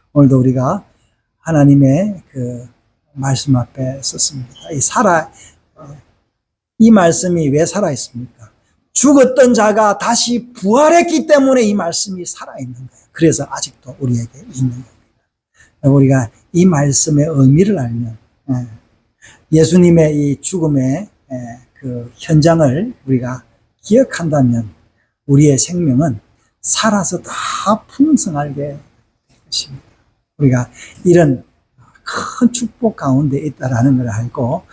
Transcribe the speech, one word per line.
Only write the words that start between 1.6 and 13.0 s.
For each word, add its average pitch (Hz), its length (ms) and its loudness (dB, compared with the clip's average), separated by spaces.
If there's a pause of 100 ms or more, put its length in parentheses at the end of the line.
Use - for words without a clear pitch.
그 123 380 -10 (460)
말씀 135 420 0
앞에 131 460 -6
섰습니다. 139 480 -6 (220)
이 143 80 -6
살아, - 500 0 (1500)
이 220 120 6
말씀이 170 580 2
왜 151 160 0
살아 185 280 -4
있습니까? - 580 -14 (420)
죽었던 262 640 4
자가 208 420 2
다시 233 580 -4
부활했기 311 720 2
때문에 269 340 4
이 208 100 0
말씀이 180 540 -6
살아 - 320 -16
있는 123 160 -12
거예요. 127 380 -20